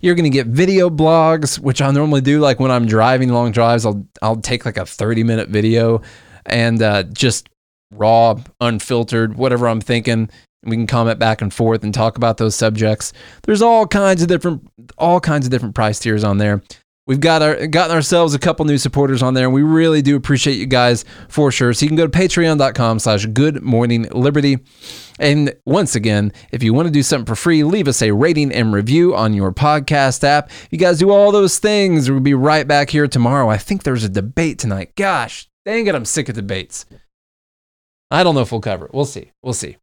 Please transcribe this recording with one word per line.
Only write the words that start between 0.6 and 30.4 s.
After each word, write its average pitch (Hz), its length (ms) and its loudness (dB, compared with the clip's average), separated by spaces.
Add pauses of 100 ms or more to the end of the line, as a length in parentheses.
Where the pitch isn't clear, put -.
blogs, 160 680 2
which 135 220 -4
I 139 120 0
normally 143 280 2
do, 143 200 2
like, 135 200 2
when 131 100 0
I'm 120 160 0
driving 123 440 2
long 120 220 0
drives, 117 340 2
I'll, 101 200 -4 (160)
I'll 113 140 -2
take, 117 300 -6
like, 113 100 -6
a 92 100 -6
thirty-minute 113 640 -2
video 110 540 0 (440)
and, 117 360 0
uh, 104 220 0
just - 440 -4 (460)
raw, 113 400 2 (260)
unfiltered, 117 760 -2
whatever 123 320 0
I'm 113 120 -2
thinking. 113 480 -2 (380)
We 113 100 -4
can 113 100 -2
comment 117 320 0
back 110 240 0
and 101 100 -6
forth 113 320 -2
and 104 80 -4
talk 110 240 -2
about 117 220 0
those 110 160 -2
subjects. 110 600 -2 (300)
There's 208 180 2
all 226 240 4
kinds 196 360 2
of 170 60 0
different, 175 380 -2 (300)
all 170 240 2
kinds 147 260 -2
of 123 40 -2
different 120 240 -4
price 107 240 -2
tiers 107 260 -2
on 101 140 0
there. 104 240 0 (440)
We've 135 140 0
got 160 220 2
our, 151 240 0
gotten 165 280 0
ourselves 165 380 2
a 143 60 -2
couple 160 260 -2
new 147 140 2
supporters 135 440 0
on 127 120 0
there, 127 100 2
and 127 80 2
we 139 100 4
really 160 380 4
do 143 160 2
appreciate 135 380 0
you 101 100 -6
guys 123 400 2 (240)
for 143 240 0
sure. 123 220 0
So 147 100 -2
you 151 60 0
can 160 80 0
go 165 80 2
to 147 120 0
patreon 170 380 0
dot 135 180 0
com 113 240 0
slash 107 280 0
good 135 360 0
morning 117 480 0
liberty. 139 480 0 (600)
And 147 360 0 (120)
once 160 280 0
again, 104 380 0 (180)
if 127 120 -6
you 113 100 2
wanna 160 180 2
do 147 120 2
something 127 240 -2
for 113 100 -4
free, 160 260 2
leave 165 260 0
us - 120 -2
a 110 120 2
rating 147 380 0
and 113 220 0
review 139 420 2
on 107 200 0
your 95 180 0
podcast 143 720 0
app. 147 260 0 (200)